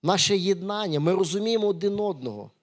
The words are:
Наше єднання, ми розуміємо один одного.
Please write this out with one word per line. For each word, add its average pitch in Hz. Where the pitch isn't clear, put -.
Наше 196
єднання, 190
ми 160
розуміємо 202
один 202
одного. 127